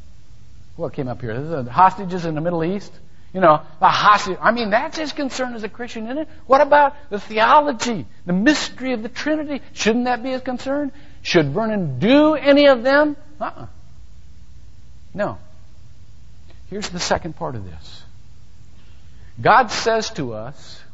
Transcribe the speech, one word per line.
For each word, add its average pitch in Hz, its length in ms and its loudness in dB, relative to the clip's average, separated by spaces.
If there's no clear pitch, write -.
what 156 180 -6
came 135 140 -4
up 117 140 -6
here? 117 200 -4
The 143 300 -4
hostages 185 540 2
in 160 100 -2
the 147 60 -2
Middle 170 220 0
East? 196 280 -4
You 185 80 -4
know, 156 200 8
the 185 80 6
hostage. 190 520 4
I 165 120 4
mean, 233 180 0
that's 277 280 0
his 311 160 -4
concern 254 420 -4
as 214 80 -10
a 214 60 -6
Christian, 233 360 -8
isn't 247 120 -6
it? 311 100 -4
What 269 160 8
about 285 340 6
the 202 100 -4
theology, 226 840 4
the 175 80 0
mystery 254 600 2
of 220 80 -4
the 226 80 -6
Trinity? 294 520 -4
Shouldn't 240 320 2
that 247 160 0
be 262 80 -6
his 254 120 -4
concern? 269 500 -4
Should 156 280 4
Vernon 185 500 -2
do 285 340 6
any 285 340 6
of 262 140 8
them? 285 360 4
Uh-uh. - 280 -8
No. 160 240 -2
Here's 196 200 -8
the 175 100 -8
second 175 360 -2
part 151 200 -6
of 101 100 -10
this. - 380 -14
God 208 300 6
says 226 420 0
to 123 220 -6
us 110 480 -12